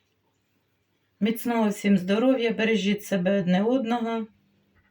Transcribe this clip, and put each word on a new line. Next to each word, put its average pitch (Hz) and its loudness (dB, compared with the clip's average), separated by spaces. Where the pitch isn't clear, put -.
Міцного 226 0
всім 202 2
здоров'я, 226 2
бережіть 214 0
себе 196 0
одне 180 0
одного. 226 -2